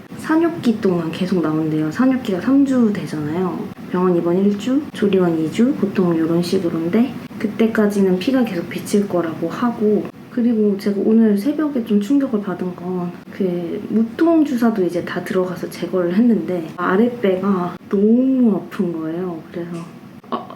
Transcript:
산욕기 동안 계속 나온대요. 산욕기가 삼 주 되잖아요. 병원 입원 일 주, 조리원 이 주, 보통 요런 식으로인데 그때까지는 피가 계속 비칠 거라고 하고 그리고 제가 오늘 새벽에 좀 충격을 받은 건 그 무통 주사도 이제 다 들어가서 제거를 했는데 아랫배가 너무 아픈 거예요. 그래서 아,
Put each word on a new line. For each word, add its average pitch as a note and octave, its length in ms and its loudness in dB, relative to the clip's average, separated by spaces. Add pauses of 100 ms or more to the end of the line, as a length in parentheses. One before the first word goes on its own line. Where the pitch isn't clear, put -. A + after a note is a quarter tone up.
(200)
산욕기 D#4+ 640 0
동안 E3+ 300 0
계속 F3+ 300 -2
나온대요. D#3 500 0
산욕기가 A#3+ 500 0
삼 C#4 240 4
주 B3 280 4
되잖아요. D#3 640 -4 (320)
병원 F3+ 260 2
입원 E3+ 220 2
일 G3+ 220 2
주, C4 220 0 (120)
조리원 F3+ 460 2
이 D#3+ 120 -2
주, B3+ 240 2
보통 F#3 420 0
요런 E3 260 2
식으로인데 F3 680 0 (260)
그때까지는 G3+ 800 2
피가 C4 240 2
계속 F3 260 -4
비칠 G3+ 380 -2
거라고 E3 420 -2
하고 G#3+ 560 0 (240)
그리고 A3 480 2
제가 G3+ 260 -2
오늘 A3 340 6
새벽에 C#4+ 480 -2
좀 G#3 140 2
충격을 A#3 420 0
받은 F3+ 340 -6
건 F3 360 -6 (200)
그 F3 560 -4
무통 D#4+ 560 2
주사도 A3+ 400 2
이제 E3+ 220 -2
다 F3 180 -6
들어가서 F3+ 460 -4
제거를 F3 440 -2
했는데 F3+ 640 2
아랫배가 F#3 1000 0 (120)
너무 A#3 680 4
아픈 E3+ 340 -4
거예요. D#3+ 580 -6
그래서 E3+ 220 -8 (580)
아, - 160 -8 (100)